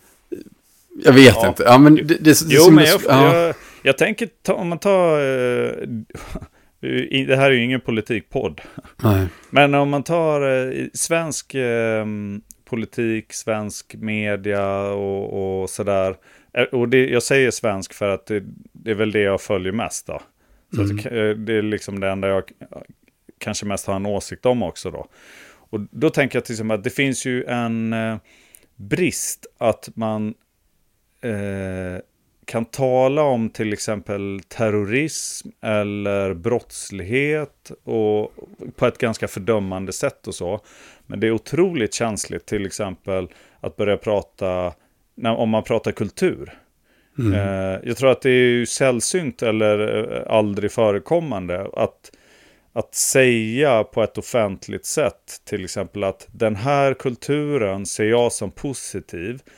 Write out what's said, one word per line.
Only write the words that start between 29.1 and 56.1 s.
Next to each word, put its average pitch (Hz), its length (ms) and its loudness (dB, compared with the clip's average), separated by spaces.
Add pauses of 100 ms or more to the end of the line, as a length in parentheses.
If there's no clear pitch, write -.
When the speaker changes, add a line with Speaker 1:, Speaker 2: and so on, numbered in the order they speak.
Speaker 2:
att 113 360 -2
man, 110 400 -4 (880)
eh, 98 800 -8 (420)
kan 117 200 -6
tala 131 580 0
om 120 280 0
till 110 220 -4
exempel 101 760 -6
terrorism 110 1000 -4 (140)
eller 101 720 -2
brottslighet 117 1400 -6 (120)
och 107 480 0 (440)
på 127 100 0
ett 117 120 -2
ganska 110 300 -4
fördömande 95 640 -4
sätt - 360 -6
och 92 60 -10
så. 92 260 -6 (460)
Men 104 140 -10
det 113 60 0
är 113 40 2
otroligt 143 640 -2
känsligt 104 520 -6
till 101 200 -4
exempel 92 640 -6 (320)
att - 160 -10
börja 101 200 0
prata, 92 760 -4 (420)
när, 113 220 -4
om 117 140 -2
man 110 120 0
pratar 113 300 -2
kultur. 104 600 -4 (680)
Speaker 1:
Mm. 110 160 0
Speaker 2:
Eh, 95 500 -2
jag 117 120 -6
tror 131 140 4
att 123 120 2
det 131 80 2
är 127 200 4
ju 120 160 0
sällsynt 131 760 -2
eller, 110 760 0
eh, 123 200 -4
aldrig 104 360 0
förekommande 101 1000 -2
att, - 380 -4 (600)
att - 220 -8
säga 120 880 2
på - 180 -2
ett - 160 -2
offentligt 101 680 -4
sätt - 580 -4
till 95 200 -8
exempel 98 400 -8
att - 280 -6